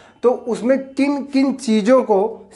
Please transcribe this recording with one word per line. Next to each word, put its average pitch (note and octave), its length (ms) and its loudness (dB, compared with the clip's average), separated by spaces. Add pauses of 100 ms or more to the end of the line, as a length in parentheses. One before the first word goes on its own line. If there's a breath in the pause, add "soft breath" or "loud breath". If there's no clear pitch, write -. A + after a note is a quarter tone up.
(240 loud breath)
तो A#3 60 4
उसमें A#3 560 -2
किन C#4+ 380 -2
किन C4+ 320 0
चीज़ों A3 480 2
को G#3+ 520 -2